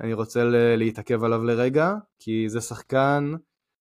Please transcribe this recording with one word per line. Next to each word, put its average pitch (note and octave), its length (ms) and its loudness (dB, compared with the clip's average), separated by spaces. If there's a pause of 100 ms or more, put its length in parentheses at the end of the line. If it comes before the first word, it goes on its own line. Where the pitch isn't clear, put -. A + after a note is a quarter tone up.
אני A2+ 120 -4
רוצה A2+ 320 -2
ל-, A#2+ 320 4
להתעכב A2+ 480 -2
עליו A2+ 200 0
לרגע, C3 500 2 (240)
כי A2 300 -4
זה A2+ 120 -4
שחקן C#3 720 0 (480)